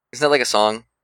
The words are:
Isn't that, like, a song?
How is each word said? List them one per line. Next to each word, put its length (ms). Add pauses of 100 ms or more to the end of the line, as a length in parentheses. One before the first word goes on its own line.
(120)
Isn't 120
that, 60
like, 100
a 40
song? 400 (200)